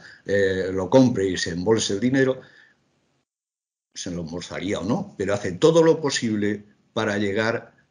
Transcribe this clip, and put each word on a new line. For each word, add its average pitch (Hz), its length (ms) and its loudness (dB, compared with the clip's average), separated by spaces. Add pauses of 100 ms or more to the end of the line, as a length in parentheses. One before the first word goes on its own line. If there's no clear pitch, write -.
(260)
eh, 95 460 0
lo 95 180 -4
compre 123 360 4
y 90 100 -2
se - 140 -6
embolse 101 440 0
el 101 60 -4
dinero, 131 400 0 (1500)
se - 160 -12
lo 87 120 -8
embolsaría 85 580 -8
o 80 40 -8
no, 139 320 -4
pero 98 180 -2
hace 98 180 -6
todo 160 300 4
lo 160 180 4
posible 104 640 -2 (280)
para 107 260 -2
llegar 107 560 -2 (160)